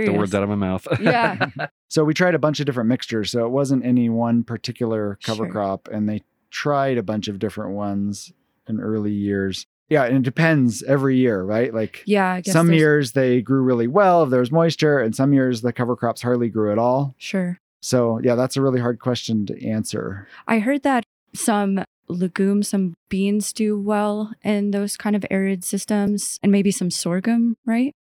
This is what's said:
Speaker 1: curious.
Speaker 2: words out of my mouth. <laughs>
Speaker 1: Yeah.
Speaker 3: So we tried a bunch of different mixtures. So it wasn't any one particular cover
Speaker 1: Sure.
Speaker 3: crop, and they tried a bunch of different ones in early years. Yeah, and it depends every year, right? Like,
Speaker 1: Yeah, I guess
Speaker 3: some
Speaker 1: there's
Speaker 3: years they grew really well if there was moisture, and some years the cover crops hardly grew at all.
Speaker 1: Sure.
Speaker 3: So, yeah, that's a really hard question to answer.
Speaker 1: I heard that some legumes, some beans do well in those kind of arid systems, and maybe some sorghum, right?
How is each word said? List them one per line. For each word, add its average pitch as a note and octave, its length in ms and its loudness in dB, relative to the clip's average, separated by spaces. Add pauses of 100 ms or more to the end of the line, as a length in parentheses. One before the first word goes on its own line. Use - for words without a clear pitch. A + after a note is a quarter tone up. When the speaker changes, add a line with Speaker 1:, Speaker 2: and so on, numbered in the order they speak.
Speaker 1:
curious. G3+ 140 2
Speaker 2:
words G2+ 160 0
out G2 100 2
of G2+ 40 -2
my G#2 60 -2
mouth. F#2+ 380 -2
<laughs> - 80 0
Speaker 1:
Yeah. G#3+ 500 0 (400)
Speaker 3:
So D#3 140 2
we D3+ 100 2
tried F3+ 200 2
a D#3 60 0
bunch D3+ 200 0
of C#3+ 60 -2
different B2 220 0
mixtures. A2+ 440 -2
So A#2+ 120 0
it A#2 60 -2
wasn't C3+ 340 0
any B2 240 2
one A#2 360 2
particular A2 800 -4
cover A2 220 -4
Speaker 1:
Sure. F2+ 60 -10
Speaker 3:
crop, G2 400 -4
and G#2 160 -2
they G#2 140 -4 (280)
tried C#3 480 -2
a A2+ 40 -2
bunch G#2+ 260 -6
of G2 100 -8
different G2+ 360 -6
ones G2+ 580 -6 (360)
in A2 120 -6
early G#2 320 -4
years. G2+ 540 -2 (240)
Yeah, D3 140 4
and B2 140 2
it C3 40 2
depends C3+ 640 2
every C3+ 340 2
year, A#2 240 2
right? A2 320 0
Like, A2 320 -4
Speaker 1:
Yeah, G3 280 2
I F3+ 60 -4
guess F#3 120 -4
Speaker 3:
some E3 160 6
Speaker 1:
there's E3 100 6
Speaker 3:
years D3+ 340 4
they B2+ 300 2
grew C3 200 2
really B2 240 2
well F3 360 4
if C#3 80 2
there B2+ 100 4
was B2 120 0
moisture, D#3 480 2
and A2+ 140 0
some C3+ 180 2
years B2+ 280 2
the A#2 120 -2
cover B2 240 -2
crops A#2 260 -4
hardly A#2+ 260 0
grew G#2 240 0
at G#2+ 60 0
all. C3 400 0
Speaker 1:
Sure. F3+ 400 -6 (240)
Speaker 3:
So, A#2 400 0
yeah, B2 140 2
that's B2 200 -2
a C3+ 60 2
really B2+ 180 2
hard A#2+ 200 -2
question A2+ 460 -2
to A2 200 -8
answer. G#2 600 -6 (220)
Speaker 1:
I A3 120 2
heard C#4 240 -2
that C4 200 0 (300)
some G3+ 500 0 (240)
legumes, G3 600 0
some F#3+ 260 -2 (140)
beans G3+ 440 -2
do G#3+ 260 -2
well G#3 540 -2 (100)
in G3+ 280 0
those G3+ 260 -2
kind G#3 200 -2
of F#3+ 140 -2
arid F#3+ 340 -2
systems, G3+ 760 -2
and G3+ 80 4
maybe G3+ 200 4
some F#3 200 -2
sorghum, A3+ 680 0 (100)
right? A#3+ 260 0 (200)